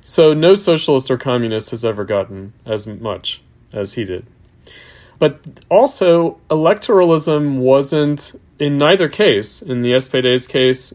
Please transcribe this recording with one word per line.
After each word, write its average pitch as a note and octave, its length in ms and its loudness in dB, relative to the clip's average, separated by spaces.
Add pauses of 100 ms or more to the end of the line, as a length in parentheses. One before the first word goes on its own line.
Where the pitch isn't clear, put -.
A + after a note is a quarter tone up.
So D#3 320 4
no E3 200 4
socialist D#3+ 560 0
or B2+ 60 0
communist A#2 540 -4
has A#2 140 -8
ever G#2 200 -4
gotten G2 480 -6 (140)
as G#2+ 200 -6
much G#2 540 -10 (320)
as G2+ 220 -8
he A2+ 100 -6
did. F2+ 220 -10 (920)
But D3+ 220 0 (300)
also, F3 680 2 (120)
electoralism D#3+ 1080 0
wasn't, C#3 800 0 (200)
in C#3+ 180 -2
neither D#3+ 320 2
case, B2 540 0
in B2+ 200 -6
the A#2+ 120 0
S B2+ 140 0
P C3 120 -2
D's B2+ 260 0
case, B2+ 480 -2